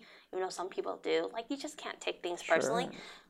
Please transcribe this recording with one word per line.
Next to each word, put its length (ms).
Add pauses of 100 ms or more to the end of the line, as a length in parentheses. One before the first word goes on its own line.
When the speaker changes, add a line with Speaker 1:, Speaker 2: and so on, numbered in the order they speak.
(320)
Speaker 1:
even 120
though 60
some 200
people 320
do. 320
Like, 160
you 80
just 200
can't 220
take 220
things 220
personally. 400
Speaker 2:
Sure. 180 (280)